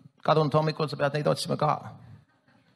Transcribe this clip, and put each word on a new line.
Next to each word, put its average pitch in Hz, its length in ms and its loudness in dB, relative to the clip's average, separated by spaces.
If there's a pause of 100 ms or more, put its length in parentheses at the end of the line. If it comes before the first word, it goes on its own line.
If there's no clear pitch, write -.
(240)
kadunud 156 320 4
hommikul, 156 320 0
sa 143 100 -10
pead 143 200 -2
neid 151 120 0
otsima 143 300 -2
ka. 151 140 2 (1000)